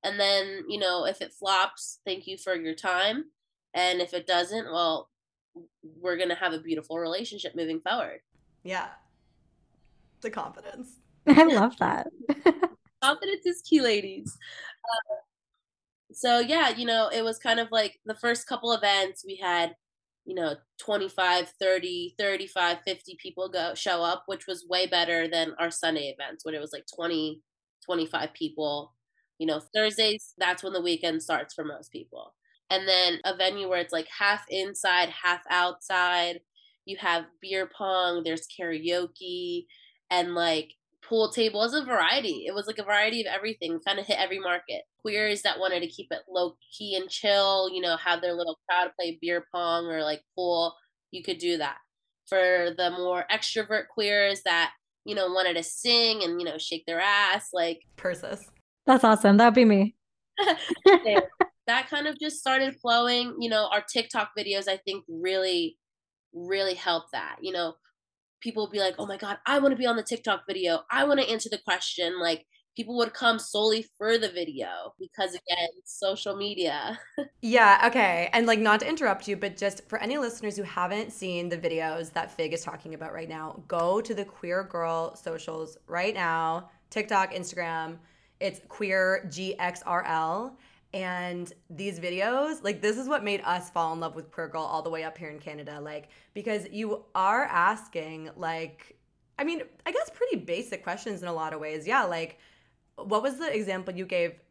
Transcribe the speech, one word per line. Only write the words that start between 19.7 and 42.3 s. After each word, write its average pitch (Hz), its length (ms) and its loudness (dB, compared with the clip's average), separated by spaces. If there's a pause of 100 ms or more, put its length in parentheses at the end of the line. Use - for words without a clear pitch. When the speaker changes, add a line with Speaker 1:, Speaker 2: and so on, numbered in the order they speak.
Speaker 1:
you 185 120 -10
know, 160 200 -2 (240)
twenty-five, 185 680 0 (100)
thirty, 180 600 0
thirty-five, 185 680 0
fifty 180 340 -8
people 185 300 -8
go, 175 240 -2
show 175 300 0
up, 175 240 -2
which 190 180 -8
was 180 240 -10
way 180 160 2
better 170 420 2
than 160 300 -2
our 170 140 0
Sunday 156 440 -2
events - 300 -12
when 160 80 -6
it 151 80 -6
was, 151 100 -10
like, 143 140 -14 (100)
twenty, 160 460 -4 (420)
twenty-five 160 520 -4
people. 151 580 -6 (460)
You 160 80 -2
know, 156 120 0 (140)
Thursdays, 214 640 0
that's 180 240 0
when 190 120 -6
the 180 80 -2
weekend 165 420 -2
starts 143 320 -4
for 160 100 -8
most 147 260 -12
people. - 440 -18 (340)
And 190 180 0
then 180 380 4
a 190 100 -2
venue 190 320 0
where 180 120 0
it's, 170 140 -4
like, 160 160 -4 (100)
half 208 280 0
inside, 190 600 0
half 175 400 -2
outside. 180 920 0 (440)
You 196 120 -10
have 170 280 0 (160)
beer 190 340 -2
pong, 185 480 0
there's 160 240 -4
karaoke, 175 1160 -6 (460)
and, 175 240 0
like, 165 380 0 (300)
pool 220 280 2
table. 214 300 0
It 226 40 4
was 233 80 -2
a 294 120 0
variety. 202 600 2